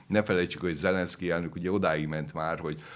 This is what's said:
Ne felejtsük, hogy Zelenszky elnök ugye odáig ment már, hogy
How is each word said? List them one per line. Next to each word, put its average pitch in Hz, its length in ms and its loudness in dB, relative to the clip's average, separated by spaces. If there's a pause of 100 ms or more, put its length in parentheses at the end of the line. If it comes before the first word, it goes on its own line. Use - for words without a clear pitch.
Ne 104 160 4
felejtsük, - 380 2
hogy 87 140 0
Zelenszky 90 560 0
elnök 85 240 0
ugye 87 160 -4
odáig 87 360 2
ment 76 280 -4
már, 80 240 -2
hogy 78 240 -6 (140)